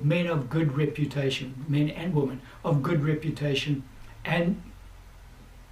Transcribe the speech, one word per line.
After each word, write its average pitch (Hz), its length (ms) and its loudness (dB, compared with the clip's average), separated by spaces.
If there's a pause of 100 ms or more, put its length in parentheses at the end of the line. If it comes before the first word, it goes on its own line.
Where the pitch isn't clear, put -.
men 175 240 4
of 143 220 0
good 151 280 2
reputation, 139 920 0
men 147 200 4
and 170 240 -4
women 131 280 0 (220)
of 143 200 4
good 156 200 2
reputation, 147 800 0 (420)
and 170 360 0 (1120)